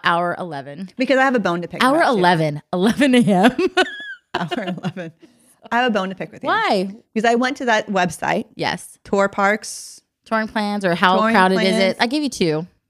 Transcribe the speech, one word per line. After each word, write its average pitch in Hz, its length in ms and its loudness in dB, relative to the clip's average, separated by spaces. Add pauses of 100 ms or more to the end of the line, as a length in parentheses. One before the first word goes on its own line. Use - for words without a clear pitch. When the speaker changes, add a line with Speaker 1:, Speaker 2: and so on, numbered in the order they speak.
Speaker 1:
hour 175 340 2
eleven. 147 580 -12
Speaker 2:
Because 262 220 0
I 262 40 4
have 269 120 2
a 254 40 2
bone 180 240 -2
to 170 60 -10
pick 180 160 -2
Speaker 1:
Hour 269 140 2
Speaker 2:
about, 320 140 2
too. 220 60 2
Speaker 1:
eleven, 160 480 2
<laughs> - 60 -8
eleven 220 420 2
A 247 60 6
M. 208 360 4 (440)
Speaker 2:
<laughs> - 340 -16
Hour 202 300 -6 (140)
eleven. 170 340 -10 (580)
I 233 60 -2
have 247 140 2
a 208 40 -2
bone 190 140 -2
to 190 60 -10
pick 165 180 -12
with 170 100 -20
you. 277 60 -4
Speaker 1:
Why? 240 460 0 (180)
Speaker 2:
Because 220 180 0
I 240 60 2
went 254 220 -2
to 269 80 -4
that 220 220 2
website. 180 580 -2 (100)
Speaker 1:
Yes. 156 480 -6
Speaker 2:
Tour 196 240 0
Parks. - 720 -4 (240)
Speaker 1:
Touring 220 240 -4
plans 208 380 -4
or 170 80 2
how 185 240 4
Speaker 2:
Touring 220 160 0
Speaker 1:
crowded 185 220 4
is 190 40 2
Speaker 2:
plans. 190 220 2
Speaker 1:
it? 190 180 0
I 247 60 2
gave 294 160 -2
you 285 80 -2
two. 160 360 -2 (240)